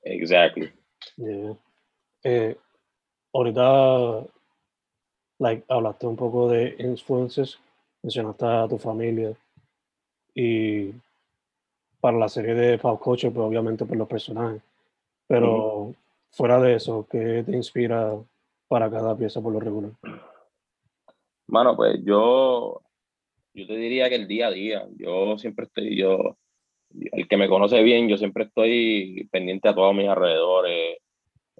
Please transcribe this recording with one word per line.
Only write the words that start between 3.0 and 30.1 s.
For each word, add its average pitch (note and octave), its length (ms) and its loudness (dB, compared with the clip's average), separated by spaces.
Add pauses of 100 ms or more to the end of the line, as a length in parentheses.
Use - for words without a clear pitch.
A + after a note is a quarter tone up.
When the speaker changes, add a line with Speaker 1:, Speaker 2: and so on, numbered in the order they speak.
Speaker 2:
ahorita, B2+ 920 2 (1120)
like, A2+ 280 -2
hablaste A#2 400 -2
un A2+ 80 -4
poco A#2+ 340 0
de A#2+ 300 0
influences, B2+ 800 -4 (420)
mencionaste A2 440 -6
a A2+ 240 2
tu A#2 80 -4
familia A2+ 580 -4 (1000)
y A2 580 -2 (1080)
para A#2+ 180 2
la A2 120 0
serie A#2 240 -4
de A#2+ 240 2
Pop A2+ 240 0
Culture, B2 320 0
pues A#2 120 -2
obviamente A2+ 400 -2
por A2+ 120 -6
los A2 100 -4
personajes. A2 540 -8 (680)
Pero A2 560 2
Speaker 1:
Ujú. G#2 120 -14 (360)
Speaker 2:
fuera B2+ 300 4
de B2 140 4
eso, A2 360 -4
¿qué A#2 340 -2
te G#2 60 -6
inspira A2+ 640 -2 (540)
para A2+ 220 0
cada A2+ 280 -4
pieza A2+ 240 -6
por A2+ 120 -6
lo G#2+ 60 -2
regular? G#2 320 -8 (1600)
Speaker 1:
Mano, A#2 280 4
pues A2 280 2
yo, A#2+ 800 2 (720)
yo F#2+ 140 -18
te G#2+ 80 -8
diría B2 340 0
que B2 60 -2
el G#2+ 120 -4
día A2+ 200 -2
a G2+ 40 0
día, G2 360 -6 (100)
yo F#2+ 400 -2
siempre A2 280 -10
estoy, G#2+ 320 -6
yo, F#2+ 400 0 (720)
el - 160 -6
que G#2 100 2
me G2 120 4
conoce G2+ 340 4
bien, A#2 240 6
yo G#2 100 2
siempre G#2+ 280 -2
estoy A2+ 880 0
pendiente F#2 380 -2
a G2+ 60 2
todos F#2+ 180 4
mis G2 140 0
alrededores. F2 920 0 (640)